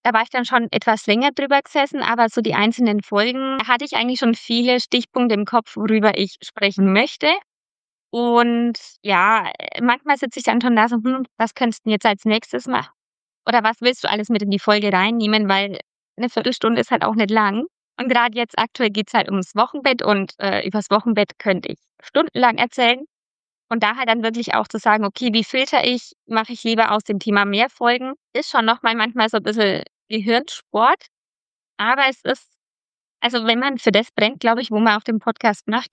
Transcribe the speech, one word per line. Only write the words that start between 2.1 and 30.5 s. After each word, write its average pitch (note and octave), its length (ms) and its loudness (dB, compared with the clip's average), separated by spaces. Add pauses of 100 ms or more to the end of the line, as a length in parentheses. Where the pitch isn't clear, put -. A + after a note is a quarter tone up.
so A#3 120 -4
die A3 140 -2
einzelnen G#3+ 480 2
Folgen B3+ 640 -2
hatte B3 180 0
ich D4+ 100 -8
eigentlich A#3+ 260 -2
schon A#3 140 2
viele A#3+ 460 0
Stichpunkte B3 540 0
im G#3 100 0
Kopf, - 320 -2
worüber G#3+ 400 2
ich G3 260 -4
sprechen G3 500 0
möchte. B3+ 360 0 (840)
Und A#3+ 680 2 (240)
ja, G3+ 480 2 (320)
manchmal C4 340 0
sitze C4+ 220 -6
ich B3 60 -8
dann A#3 160 2
schon A#3+ 160 2
da A3 120 4
so, A#3+ 80 -2
"Hm, B3+ 300 -2 (100)
was A3+ 180 -4
könntest A#3+ 300 -2
du - 40 -4
denn G#3+ 60 0
jetzt G#3 120 -2
als G3+ 180 0
nächstes A3+ 440 -2
machen? - 240 -4 (540)
Oder A#3 180 2
was A3 160 -2
willst B3 240 -2
du - 40 -2
alles G#3 200 -2
mit G#3+ 140 0
in G3+ 80 -2
die G3 100 0
Folge G#3 320 2
reinnehmen?" G#3+ 560 0
Weil G3 320 -2 (360)
eine A#3+ 120 -4
Viertelstunde A#3 520 0
ist A3+ 120 -6
halt A#3 120 2
auch G#3+ 120 0
nicht G#3 140 2
lang. G#3+ 360 0 (340)
Und B3+ 80 -2
gerade A#3+ 300 2
jetzt A#3 200 -4
aktuell A3+ 320 -2
geht's G#3 240 -4
halt A3+ 160 2
ums F#3+ 260 -4
Wochenbett C4 460 0
und, G3 360 0
äh, G3 280 -2
übers G3+ 240 -4
Wochenbett G#3 480 0
könnte F#3 340 -2
ich - 60 -14 (240)
stundenlang B3 560 0
erzählen. B3 460 0 (640)
Und A3+ 120 -2
da G#3+ 140 0
halt B3+ 120 -4
dann A3+ 140 0
wirklich A3+ 320 -2
auch - 140 0
zu A3+ 100 -8
sagen, G#3+ 260 2
"Okay, A3 280 -2
wie A3 120 0
filter C4+ 400 0
ich? B3 280 -4 (140)
Mache A3+ 260 -2
ich A#3 120 -12
lieber A3+ 280 2
aus G#3+ 120 0
dem G#3 140 -4
Thema G3+ 260 0
mehr G3+ 260 0
Folgen?" B3+ 440 -2 (180)
Ist C#4+ 180 -6
schon A#3 140 2
noch A#3 180 0
mal A3+ 120 0
manchmal A3+ 340 -2
so A3 100 -2
ein G3 40 -2
bisschen G#3+ 400 0 (260)
Gehirnsport. A#3 1000 0 (720)